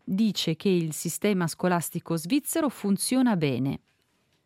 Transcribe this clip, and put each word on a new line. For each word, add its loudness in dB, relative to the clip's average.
dice 0
che 0
il 2
sistema 0
scolastico -2
svizzero -2
funziona 0
bene. 0